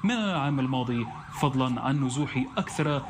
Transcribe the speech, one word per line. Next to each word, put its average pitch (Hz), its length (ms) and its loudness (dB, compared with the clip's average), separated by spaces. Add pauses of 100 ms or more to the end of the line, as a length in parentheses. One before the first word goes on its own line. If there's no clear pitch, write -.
من 202 80 4
العام 180 480 0
الماضي، 127 480 0 (340)
فضلا 131 400 2
عن 139 220 2
نزوح 131 400 0 (140)
أكثر 147 520 0